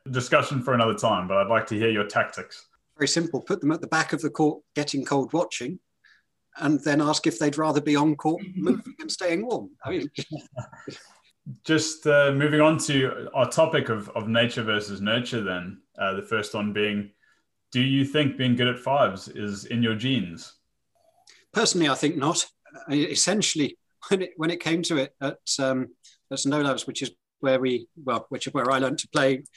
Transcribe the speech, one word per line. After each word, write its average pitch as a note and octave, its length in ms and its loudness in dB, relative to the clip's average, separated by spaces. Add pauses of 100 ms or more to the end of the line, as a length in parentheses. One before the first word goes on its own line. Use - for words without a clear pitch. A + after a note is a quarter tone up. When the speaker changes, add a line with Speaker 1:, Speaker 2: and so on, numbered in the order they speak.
(120)
Speaker 1:
Discussion C3 500 2
for C3 120 0
another A2+ 200 4
time, G2+ 340 0
but F#2+ 100 2
I'd G2 120 2
like A2 180 2
to A2 80 -4
hear A2 140 2
your G#2 160 0
tactics. - 640 -4 (300)
Speaker 2:
Very C#3 120 0
simple. D#3 320 -2
Put - 180 -2
them C#3+ 140 2
at E3 80 -4
the D3+ 60 -12
back D#3+ 260 0
of D3 80 -4
the D3+ 80 -2
court, D3+ 340 0 (120)
getting C#3+ 280 -2
cold C3+ 300 0
watching, E3 460 -4 (800)
and D3 280 2
then D3 160 4
ask D3+ 260 0
if D#3 100 0
they'd D3 200 0
rather D#3 240 2
be D3 160 2
on D3 180 4
court, D#3 340 -2
Speaker 1:
<laughs> - 60 -14
Speaker 2:
moving - 460 0
and - 100 -10
staying F3+ 340 -2
warm. B2+ 260 -6 (120)
I - 60 -8
mean, D3 260 -4
<laughs> - 1500 -14
Speaker 1:
Just, D#3 420 0
uh, C#3+ 260 6
moving D3+ 280 4
on D#3 180 6
to C3 540 0
our B2+ 160 2
topic D#3 400 2
of, G#2 200 -4
of A2 200 -6
nature A#2 340 2
versus G2+ 380 -2
nurture A#2 400 0
then, F2+ 400 -6 (160)
uh, G2 160 -2
the G2 80 -4
first G#2+ 320 -4
one G#2 180 -2
being, G#2 400 -2 (600)
do B2 100 0
you C3+ 240 2
think C#3+ 320 0
being B2+ 180 2
good B2 140 2
at B2 100 -4
fives B2+ 480 0
is G#2 380 -8
in A#2 180 -2
your A2+ 120 2
genes? G2+ 580 -4 (1000)
Speaker 2:
Personally, F#3 380 2
I C3 60 2
think D3 200 0
not. D#3 300 0 (420)
I - 40 -6
mean, C#3+ 180 0
essentially, D#3+ 680 0 (320)
when F#3+ 120 2
it, F#3 160 -8
when D#3+ 140 0
it F3 80 -6
came E3 240 0
to E3+ 140 0
it C#3 240 -2
at, C#3 180 -4 (200)
um, C3 280 0 (440)
at C3+ 80 -6
Saint C#3+ 160 0
Olave's, C#3+ 320 0
which A#2+ 140 -8
is B2+ 100 -6 (280)
where C3 200 2
we, B2 280 0 (160)
well, B2 260 -2
which B2+ 180 -8
is C#3+ 60 -8
where C3 180 2
I C3+ 80 2
learned C3+ 200 0
to - 100 -10
play, C3+ 340 2 (140)